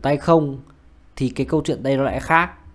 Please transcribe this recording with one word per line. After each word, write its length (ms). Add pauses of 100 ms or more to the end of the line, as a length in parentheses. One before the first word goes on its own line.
tay 140
không 420 (580)
thì 120
cái 180
câu 180
chuyện 180
đây 140
nó 60
lại 180
khác. 300 (240)